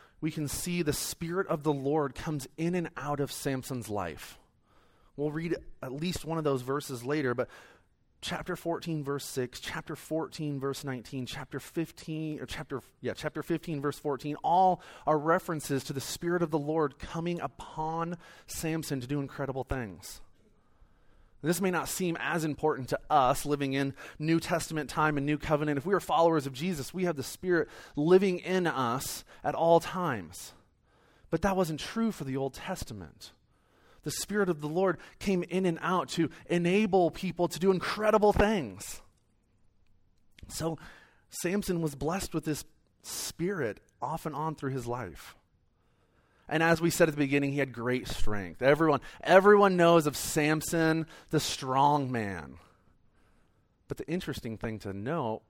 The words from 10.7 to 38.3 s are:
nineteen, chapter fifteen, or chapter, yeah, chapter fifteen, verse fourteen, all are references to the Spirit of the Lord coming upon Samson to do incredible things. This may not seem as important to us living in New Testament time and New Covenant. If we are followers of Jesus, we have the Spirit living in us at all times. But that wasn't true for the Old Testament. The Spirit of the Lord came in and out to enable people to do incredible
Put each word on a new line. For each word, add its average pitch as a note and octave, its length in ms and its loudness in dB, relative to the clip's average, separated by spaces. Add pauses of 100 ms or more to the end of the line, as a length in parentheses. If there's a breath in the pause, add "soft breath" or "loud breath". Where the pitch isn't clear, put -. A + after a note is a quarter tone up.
nineteen, C3 420 -6
chapter C#3+ 320 -10
fifteen, D#3 840 -6
or - 40 -8
chapter, C3+ 360 -8 (180)
yeah, A#2+ 140 -4
chapter - 280 -6
fifteen, D3+ 380 -4
verse C#3+ 180 -2
fourteen, D3 460 -4
all F3+ 380 4 (260 loud breath)
are D#3 100 4
references D#3 680 0
to - 80 -8
the C3+ 80 -4
Spirit E3+ 400 -2
of D#3+ 100 0
the D#3+ 80 2
Lord D3 400 -2
coming E3+ 400 -4
upon E3 800 -4 (280 loud breath)
Samson D#3+ 540 -4
to A#2+ 80 -8
do C#3+ 140 -2
incredible C3+ 420 -6
things. G#2+ 560 -8 (1200)
This E3+ 200 0
may F#3+ 100 2
not D#3+ 160 -2
seem F3 320 -2
as D3+ 240 -2
important C#3+ 460 -2
to D3 100 -2 (100)
us C#3 360 4
living C#3+ 260 0
in C#3 220 0 (260 loud breath)
New D#3+ 220 2
Testament D#3 480 -4
time D3+ 260 2
and C#3 100 0
New D3 120 2
Covenant. D3 400 0
If C3+ 80 -4
we G3 80 2
are F3 80 2
followers D#3+ 440 4
of C#3 60 -6
Jesus, C#3+ 420 -4
we F3+ 120 -2
have F3 100 0
the C3 80 -6
Spirit F3 460 0 (260 loud breath)
living F3+ 440 6
in F3+ 280 0
us B2+ 560 -2 (220 loud breath)
at C#3+ 100 -2
all E3 240 6
times. C3 720 -4 (800 soft breath)
But E3 140 0
that G3 120 0
wasn't D#3+ 240 0
true A3+ 320 -2
for - 140 -10
the C3+ 100 -4
Old C3+ 180 -4
Testament. - 800 -12 (720 soft breath)
The D3 80 -6
Spirit G3+ 360 0
of D#3+ 140 0
the D3+ 60 -4
Lord F3 300 2 (220 loud breath)
came F#3 240 2
in F#3+ 220 0
and E3+ 160 2
out E3 280 0
to E3 200 2 (180 loud breath)
enable F3 640 4
people F3 380 -2
to - 100 -8
do F#3 100 6
incredible G#3 640 4